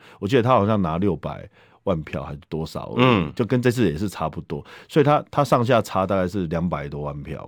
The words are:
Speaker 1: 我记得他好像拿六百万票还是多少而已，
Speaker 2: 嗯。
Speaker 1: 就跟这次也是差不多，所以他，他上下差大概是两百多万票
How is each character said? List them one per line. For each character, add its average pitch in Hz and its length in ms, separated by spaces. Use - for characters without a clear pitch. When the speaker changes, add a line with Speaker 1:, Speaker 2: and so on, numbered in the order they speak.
Speaker 1:
我 104 80
记 110 80
得 123 60
他 110 80
好 113 160
像 107 160
拿 82 160
六 92 180
百 71 320
万 87 180
票 71 220
还 71 100
是 71 60
多 80 160
少 - 300
而 117 40
已， 127 60
Speaker 2:
嗯。 98 300
Speaker 1:
就 123 100
跟 123 160
这 120 80
次 117 180
也 76 80
是 95 140
差 80 180
不 78 140
多， 76 240
所 - 100
以 139 60
他， 147 240
他 147 140
上 131 200
下 117 200
差 95 240
大 101 80
概 92 120
是 90 200
两 82 200
百 73 220
多 71 120
万 71 200
票 71 260